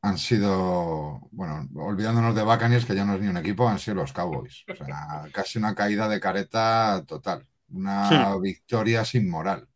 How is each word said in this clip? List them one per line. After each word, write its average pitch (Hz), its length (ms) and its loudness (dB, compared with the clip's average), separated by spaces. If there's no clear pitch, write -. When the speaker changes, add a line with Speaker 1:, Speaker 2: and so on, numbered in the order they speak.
Speaker 1:
han 101 160 0
sido, 90 1000 0
bueno, 78 440 -8
olvidándonos 110 600 0
de 107 80 2
Buccaneers, 120 420 4
que 101 100 0
ya 101 100 2
no 101 100 2
es 95 60 -2
ni 104 60 0
un 87 100 0
equipo, 98 300 0
han 101 120 0
sido 107 160 -4
los 87 180 -4
Cowboys. 76 560 -6
O - 60 -8
sea, 73 540 -10
<laughs> - 40 -20
casi 101 260 -4
una 107 160 0
caída 104 320 0
de 104 120 0
careta 104 880 2
total. 78 400 -6
Una 98 380 -2
Speaker 2:
Sí. 101 320 4
Speaker 1:
victoria 110 640 0
sin 110 240 0
moral. 85 460 -4